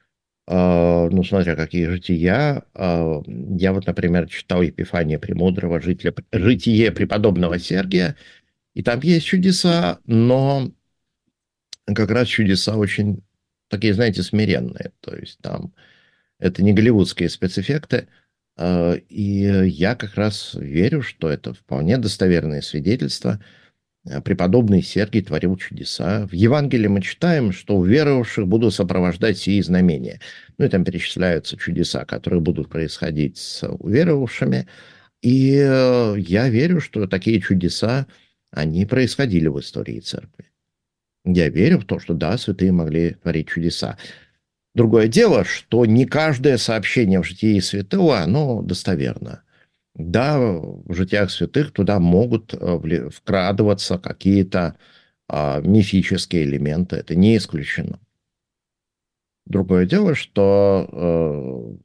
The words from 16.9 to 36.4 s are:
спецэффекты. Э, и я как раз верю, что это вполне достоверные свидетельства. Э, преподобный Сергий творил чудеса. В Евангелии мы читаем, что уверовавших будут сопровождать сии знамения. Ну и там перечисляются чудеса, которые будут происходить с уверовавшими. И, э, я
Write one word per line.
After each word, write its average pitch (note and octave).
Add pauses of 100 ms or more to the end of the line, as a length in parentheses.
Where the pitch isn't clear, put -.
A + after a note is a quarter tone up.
спецэффекты. A2+ (500)
Э, F2 (120)
и G2
я F2+
как G#2+
раз G#2
верю, E2+
что -
это C#2
вполне D#2
достоверные E2+
свидетельства. F2+ (640)
Э, C#2+
преподобный G2
Сергий G2+
творил F2
чудеса. F#2
В F#2
Евангелии A#2
мы G2
читаем, D3
что -
уверовавших A#2+
будут A2+
сопровождать F#2
сии G2+
знамения. E2+ (380)
Ну D3
и -
там F#2
перечисляются F2
чудеса, E2+
которые -
будут D#2
происходить D2+
с -
уверовавшими. C3+ (540)
И, C3
э, B2+
я G2+